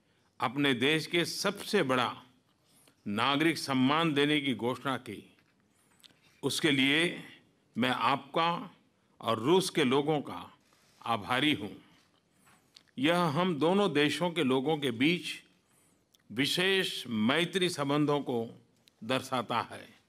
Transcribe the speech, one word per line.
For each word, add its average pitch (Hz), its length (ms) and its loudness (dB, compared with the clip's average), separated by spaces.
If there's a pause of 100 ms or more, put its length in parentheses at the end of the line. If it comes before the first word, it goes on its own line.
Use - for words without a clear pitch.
(400)
अपने 139 340 2
देश 151 320 0
के 170 180 0
सबसे 196 580 -2
बड़ा 127 300 0 (920)
नागरिक 139 520 2
सम्मान 143 560 2
देने 147 260 2
की 139 140 -2
घोषणा 123 420 -4
की, 95 260 -12 (1200)
उसके 143 280 0
लिए 143 540 2 (520)
मैं 123 140 0
आपका 165 800 0 (500)
और 113 180 0
रूस 180 320 4
के 160 140 2
लोगों 143 360 2
का 104 320 -12 (540)
आभारी 123 460 0
हूँ। 104 180 -4 (1300)
यह 160 200 2
हम 175 400 2
दोनों 180 340 2
देशों 147 380 0
के 165 140 -2
लोगों 131 320 2
के 139 140 -4
बीच 147 320 0 (1080)
विशेष 180 640 0 (160)
मैत्री 165 600 2
संबंधों 147 520 2
को 120 400 -6 (440)
दर्शाता 127 560 -2 (120)
है 101 160 -16 (200)